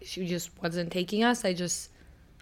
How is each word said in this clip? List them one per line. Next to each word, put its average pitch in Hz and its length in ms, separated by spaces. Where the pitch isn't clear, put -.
she 180 220
just 170 240
wasn't 170 280
taking 185 320
us, 240 220
I 190 80
just, 175 380